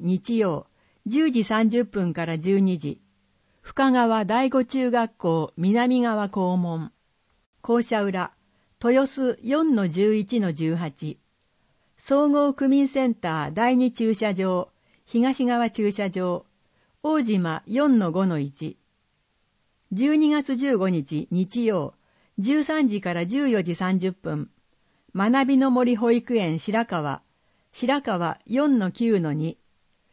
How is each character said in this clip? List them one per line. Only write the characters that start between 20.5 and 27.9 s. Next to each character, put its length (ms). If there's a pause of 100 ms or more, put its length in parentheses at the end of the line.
十 220
五 120
日 420
日 340
曜、 300 (420)
十 260
三 240
時 140
か 140
ら 100
十 240
四 140
時 100
三 240
十 140
分。 400 (640)
学 320
び 100
の 140
森 240
保 160
育 260
園 220
白 260
川、 380 (480)
白 320